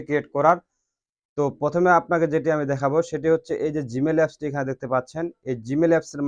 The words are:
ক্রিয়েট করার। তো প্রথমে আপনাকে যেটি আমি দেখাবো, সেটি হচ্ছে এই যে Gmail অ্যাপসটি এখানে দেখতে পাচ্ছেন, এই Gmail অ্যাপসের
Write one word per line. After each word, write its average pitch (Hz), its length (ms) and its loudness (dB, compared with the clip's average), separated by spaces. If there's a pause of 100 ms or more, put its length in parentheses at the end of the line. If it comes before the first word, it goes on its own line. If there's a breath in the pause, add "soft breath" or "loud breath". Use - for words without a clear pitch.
ক্রিয়েট 147 280 -2
করার। 156 220 4 (800)
তো 147 60 0 (180)
প্রথমে 170 280 2 (100)
আপনাকে 170 340 0
যেটি 156 220 0
আমি 147 160 -2
দেখাবো, 139 260 0 (120)
সেটি 151 240 -4
হচ্ছে 160 200 -2 (120)
এই 156 100 0
যে 151 60 -2 (100)
Gmail 147 280 0
অ্যাপসটি 156 300 -2
এখানে 139 220 -4
দেখতে 131 220 -8
পাচ্ছেন, 131 300 -4 (260)
এই 131 60 -2 (100)
Gmail 156 280 2
অ্যাপসের 156 340 -2